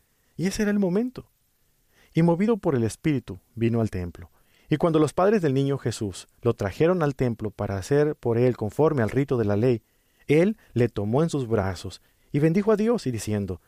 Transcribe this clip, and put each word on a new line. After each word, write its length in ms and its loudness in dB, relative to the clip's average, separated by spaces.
Y 100 -2
ese 140 -4
era 100 0
el 80 0
momento. 500 -2
Y 100 2
movido 320 2
por 180 -2
el 120 2
Espíritu, 560 -4
vino 280 0
al 80 0
templo. 420 -10
Y 80 0
cuando 200 2
los 140 2
padres 300 2
del 120 0
niño 240 0
Jesús 520 -6
lo 120 0
trajeron 500 0
al 120 0
templo 360 -2
para 260 -4
hacer 380 0
por 220 -2
él 180 2
conforme 480 0
al 60 0
rito 280 0
de 60 2
la 140 0
ley, 260 0
él 280 4
le 160 2
tomó 340 -2
en 80 0
sus 160 -4
brazos 560 -4
y 80 0
bendijo 320 2
a 60 4
Dios 300 0
y 40 -4
diciendo, 560 -6